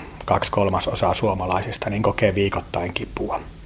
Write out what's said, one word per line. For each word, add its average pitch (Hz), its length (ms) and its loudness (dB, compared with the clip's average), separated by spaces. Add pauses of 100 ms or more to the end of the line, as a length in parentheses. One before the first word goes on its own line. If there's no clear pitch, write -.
(260)
kaksi - 260 2
kolmasosaa 98 640 2
suomalaisista, 95 760 0
niin 104 140 -2
kokee 101 320 4
viikoittain - 580 0
kipua. - 460 -4 (260)